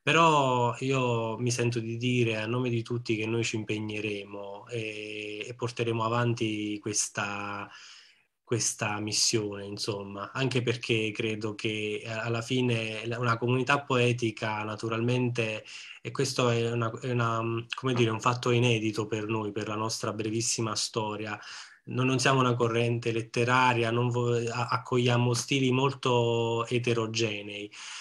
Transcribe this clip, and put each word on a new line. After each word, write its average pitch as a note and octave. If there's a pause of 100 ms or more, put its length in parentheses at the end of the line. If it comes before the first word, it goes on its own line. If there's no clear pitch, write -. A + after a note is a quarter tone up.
però C3+
io B2
mi B2
sento A#2+
di A2+
dire A#2+
a A2
nome B2
di A#2
tutti A#2+
che G#2+
noi A#2
ci A2+
impegneremo G#2
e, G#2+
e A#2+
porteremo A#2
avanti A2
questa, G2+ (720)
questa G#2+
missione, G#2
insomma, G2+
anche B2+
perché A2+
credo G#2+
che, G#2+
eh, A#2
alla A2+
fine A2+
la, A#2
una A#2+
comunità B2+
poetica A#2
naturalmente, A2+ (380)
e -
questo B2+
è A#2
una, A#2
è C3
una, A2+ (320)
come C3
dire, A#2+
un A2
fatto A#2+
inedito A2+
per G#2+
noi, G#2+
per G#2
la G#2+
nostra A2
brevissima A2
storia. G#2+ (460)
Noi B2
non C3
siamo C3+
una B2
corrente A#2
letteraria, A#2
non A#2+
vo-, A#2+
a-, A#2
accogliamo A#2+
stili C3
molto A#2
eterogenei, A2 (320)